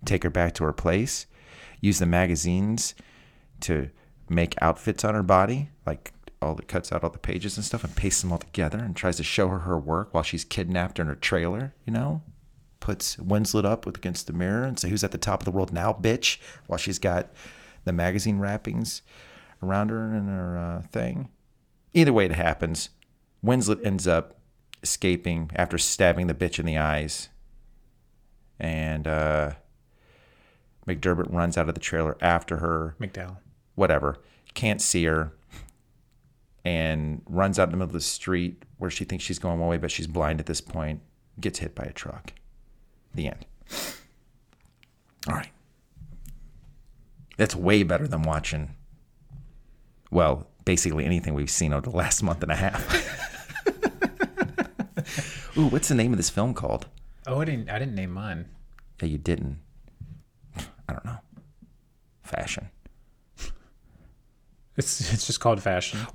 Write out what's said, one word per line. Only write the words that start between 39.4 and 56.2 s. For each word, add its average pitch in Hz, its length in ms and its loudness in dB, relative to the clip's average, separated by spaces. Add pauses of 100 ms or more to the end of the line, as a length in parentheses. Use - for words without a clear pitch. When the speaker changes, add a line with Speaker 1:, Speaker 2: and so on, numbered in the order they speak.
Speaker 1:
one 85 100 2
way, 85 80 2
but 80 140 -4
she's 80 160 -4
blind 78 320 0
at 76 80 -6
this 78 140 -4
point. 76 400 -6 (380)
Gets - 200 -4
hit - 160 -6
by - 100 -8
a - 80 -10
truck. - 400 -14 (840)
The 76 120 -4
end. - 180 -10 (1800)
All - 80 -2
right. - 160 -8 (1900)
That's 107 180 2
way 98 280 6
better 85 240 2
than 80 140 -2
watching, 78 540 -2 (1400)
well, 78 360 6 (180)
basically 80 400 2
anything 85 280 2
we've 71 160 0
seen 78 240 2
over 69 160 0
the 71 80 -4
last 80 260 0
month 82 200 0
and 78 80 -2
a 78 40 2
half. - 320 0 (2750)
<laughs> - 60 -2
Ooh, 151 100 6
what's 127 220 2
the 143 60 4
name 120 180 4
of 101 40 2
this 87 120 0